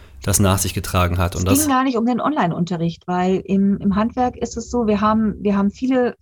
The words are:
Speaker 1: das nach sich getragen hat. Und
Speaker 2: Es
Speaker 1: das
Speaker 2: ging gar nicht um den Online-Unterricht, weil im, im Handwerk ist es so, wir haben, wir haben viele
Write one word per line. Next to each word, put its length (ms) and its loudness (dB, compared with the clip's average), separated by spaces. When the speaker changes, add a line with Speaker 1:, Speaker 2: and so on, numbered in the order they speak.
Speaker 1:
das 160 0
nach 200 4
sich 160 -4
getragen 440 0
hat. 160 0
Und 80 -4
Speaker 2:
Es 60 0
Speaker 1:
das 120 4
Speaker 2:
ging 100 0
gar 140 2
nicht 120 -2
um 80 0
den 160 0
Online-Unterricht, 880 -2
weil 340 0
im, 380 0
im 180 0
Handwerk 400 0
ist 200 -8
es 140 -10
so, 160 0
wir 140 2
haben, 400 2
wir 160 0
haben 140 2
viele 520 0